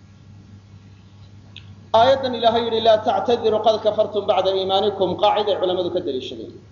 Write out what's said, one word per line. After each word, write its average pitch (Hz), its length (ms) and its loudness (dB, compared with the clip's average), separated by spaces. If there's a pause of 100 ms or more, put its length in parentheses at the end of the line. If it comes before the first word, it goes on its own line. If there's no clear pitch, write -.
(1900)
aayaddan 262 420 2
Ilaahay 233 300 2
yidhi, 220 180 -2
"Laa 220 160 6
tactadiruu 233 640 0
qad 220 160 2
kafartum 208 480 -2
bacda 185 240 2
iimaanikum", 190 640 0
qaaciday 202 400 0
culamadu 180 360 -2
ka 175 120 -2
daliishadeen. 123 480 -8 (200)